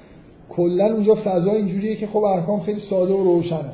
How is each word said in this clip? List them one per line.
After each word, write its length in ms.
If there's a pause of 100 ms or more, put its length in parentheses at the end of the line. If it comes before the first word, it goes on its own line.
(500)
کلاً 440
اونجا 200
فضا 380
اینجوریه 440
که 100
خب 180
احکام 360
خیلی 200
ساده 340
و 100
روشنه. 500